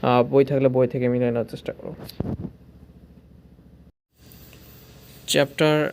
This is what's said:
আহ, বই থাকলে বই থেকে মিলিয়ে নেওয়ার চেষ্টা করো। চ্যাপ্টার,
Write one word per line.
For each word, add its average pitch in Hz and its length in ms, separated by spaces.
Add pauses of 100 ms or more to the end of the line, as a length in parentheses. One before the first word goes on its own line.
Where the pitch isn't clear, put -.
আহ, 123 200
বই 139 220
থাকলে 135 240
বই 127 200
থেকে 123 200
মিলিয়ে 123 220
নেওয়ার 117 200
চেষ্টা - 220
করো। - 220 (3250)
চ্যাপ্টার, 151 680